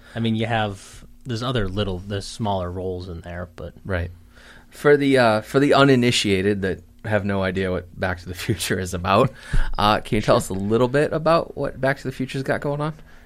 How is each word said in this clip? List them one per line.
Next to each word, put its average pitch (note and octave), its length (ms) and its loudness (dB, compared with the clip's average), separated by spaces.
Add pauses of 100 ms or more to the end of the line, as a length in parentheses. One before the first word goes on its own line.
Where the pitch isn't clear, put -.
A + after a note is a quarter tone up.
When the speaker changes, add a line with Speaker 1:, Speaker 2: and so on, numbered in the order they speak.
(160)
Speaker 1:
I A2+ 40 -6
mean, A2+ 160 0
you A2+ 100 -2
have, G#2+ 600 -4 (200)
there's A#2+ 180 -6
other A#2+ 260 -2
little, F#2+ 300 -4
there's G2+ 260 -8
smaller G2 440 -4
roles F2+ 380 -8
in E2+ 140 -12
there, F2 340 -12
but - 180 -14 (120)
Speaker 2:
Right. F2 260 -4 (580)
For D3 280 4
the, C#3 220 4
uh, A2 220 4
for - 180 0
the C#3+ 160 6
uninitiated A2 880 4
that F#2 160 -2 (260)
have G#2 200 0
no G2 180 -2
idea F#2 280 -2
what F2 280 -6
Back F2+ 220 -4
to - 60 -16
the F#2 60 -10
Future - 460 -4
is F#2 140 -6
about, G2 380 2 (220)
Speaker 1:
<laughs> - 240 4
Speaker 2:
uh, G#2 240 4
can - 160 -2
you A2 40 0
tell A#2 140 4
Speaker 1:
Sure. - 20 4
Speaker 2:
us - 120 -2
a G2 40 -6
little G#2+ 340 0
bit C#3+ 260 0
about D#3+ 440 0
what C#3 220 -8
Back C3+ 200 -2
to - 40 -18
the B2+ 80 -6
Future's C3+ 320 -6
got C3+ 180 -2
going D3 200 -4
on? D#3 120 -4 (320)